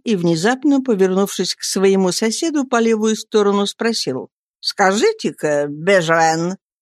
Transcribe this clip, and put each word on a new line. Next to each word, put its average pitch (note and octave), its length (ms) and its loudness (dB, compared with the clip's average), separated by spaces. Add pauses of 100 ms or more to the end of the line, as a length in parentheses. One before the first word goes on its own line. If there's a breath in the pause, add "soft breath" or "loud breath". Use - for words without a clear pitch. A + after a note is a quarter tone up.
и, A#3 100 0
внезапно G#3 640 0
повернувшись F#3+ 760 0
к - 80 -14
своему F#3+ 480 2
соседу C#4+ 520 -2
по B3+ 140 -2
левую A3 380 2
сторону, G3+ 500 0
спросил: G3 640 -6 (320)
«Скажите-ка, F#3+ 1080 0
Бежуэн, E3 880 2 (260)